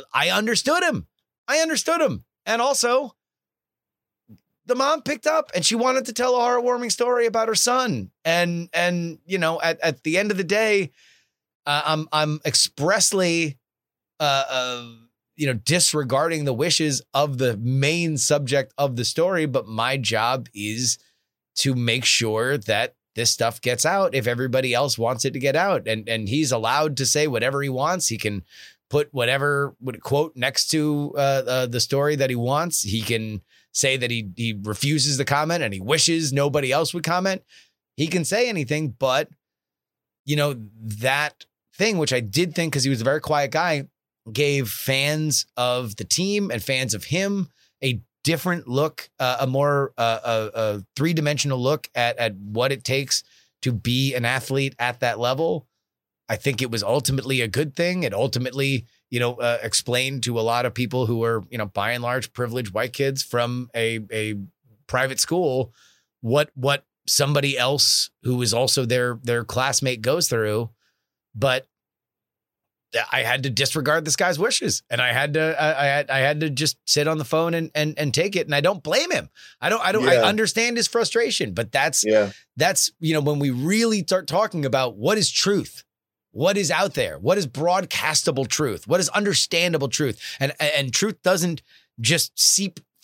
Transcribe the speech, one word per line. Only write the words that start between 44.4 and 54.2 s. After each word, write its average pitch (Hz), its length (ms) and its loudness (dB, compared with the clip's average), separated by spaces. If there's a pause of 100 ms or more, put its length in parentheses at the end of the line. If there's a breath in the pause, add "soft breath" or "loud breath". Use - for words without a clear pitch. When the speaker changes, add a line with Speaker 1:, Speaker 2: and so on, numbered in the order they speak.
Speaker 1:
fans 147 760 0 (100)
of 123 420 -2
the 110 60 -8
team 196 480 -2
and 117 120 -4
fans 131 300 -2
of 101 120 -8
him 196 440 -2 (340 soft breath)
a 127 160 0 (240)
different 165 440 -2
look, 139 420 -2 (100)
uh, 127 200 0
a 131 80 0
more, 139 500 0
uh, 113 260 2
a, 110 360 -2
a 104 240 0 (120)
three-dimensional 147 640 0
look 139 340 0
at, 120 220 0
at 113 180 -2
what 107 360 -2
it 127 120 -6
takes 135 400 -2 (380 soft breath)
to 131 100 0
be 123 440 0
an 120 100 -2